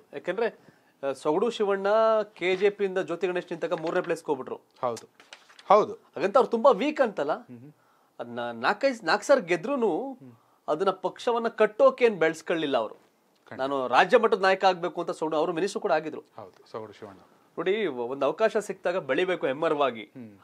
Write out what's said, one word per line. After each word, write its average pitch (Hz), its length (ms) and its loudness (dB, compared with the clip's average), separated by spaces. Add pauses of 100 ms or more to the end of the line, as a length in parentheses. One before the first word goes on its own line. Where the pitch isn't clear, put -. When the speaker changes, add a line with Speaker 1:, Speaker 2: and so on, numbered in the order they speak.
(120)
Speaker 1:
ಯಾಕೆಂದ್ರೆ, 185 360 -4
ಆ, - 640 -12
ಸೊಗಡು 165 380 0
ಶಿವಣ್ಣ 196 360 -2 (360)
ಕೆ 185 340 -4
ಜೆ 196 140 2
ಪಿ 202 140 -4
ಇಂದ 185 140 -2
ಜ್ಯೋತಿ 170 280 -4
ಗಣೇಶ್ 180 240 -4
ನಿಂತಾಗ 165 220 -6
ಮೂರನೇ 170 280 -2
ಪ್ಲೇಸ್ಗೆ 170 260 -4
ಹೋಗ್ಬಿಟ್ರು. 127 340 -4 (220)
Speaker 2:
ಹೌದು, - 540 -8 (320)
ಹೌದು. 185 240 6
Speaker 1:
ಹಾಗಂತ 175 440 -2
ಅವ್ರು 247 140 6
ತುಂಬಾ 233 200 6
ವೀಕ್ 277 300 2
ಅಂತಲ್ಲ. 190 320 0
Speaker 2:
ಹ್ಮ್, 185 260 -10
ಹ್ಮ್. 143 140 -20 (480)
Speaker 1:
ಅದ್ನ 120 300 -8
ನಾಲ್ಕೈದು, 190 560 -2
ನಾಲ್ಕು 180 180 0
ಸಾರಿ 269 160 4
ಗೆದ್ರೂನು 214 720 -2
Speaker 2:
ಹ್ಮ್. 131 200 -20 (360)
Speaker 1:
ಅದನ್ನ 165 220 0
ಪಕ್ಷವನ್ನ 226 580 -2
ಕಟ್ಟೋಕೆ 247 560 4
ಏನ್ 220 140 4
ಬೆಳೆಸ್ಕೊಳ್ಳಿಲ್ಲ 160 600 0
ಅವರು. 107 160 -4
Speaker 2:
ಖಂಡಿತ. - 640 -18
Speaker 1:
ನಾನು 135 280 -2
ರಾಜ್ಯ 175 300 6
ಮಟ್ಟದ 214 220 2
ನಾಯಕ 190 240 2
ಆಗ್ಬೇಕು 175 360 0
ಅಂತ 170 100 -4
ಸೊಗಡು, 160 260 -4
ಅವರು 170 160 0
ಮಿನಿಸ್ಟರ್ 196 300 -4
ಕೂಡ 196 100 0
ಆಗಿದ್ರು. 156 320 -2 (120)
Speaker 2:
ಹೌದು, 98 340 -20
ಸೊಗಡು 110 220 -12
ಶಿವಣ್ಣ. 98 260 -18 (400)
Speaker 1:
ನೋಡಿ, 190 280 0
ಒಂದ್ 131 380 -4
ಅವಕಾಶ 208 320 0
ಸಿಕ್ತಾಗ 190 400 -4
ಬೆಳಿಬೇಕು 165 520 -2
ಎಮ್ಮರವಾಗಿ. 143 540 -2
Speaker 2:
ಹ್ಮ್. 107 420 -20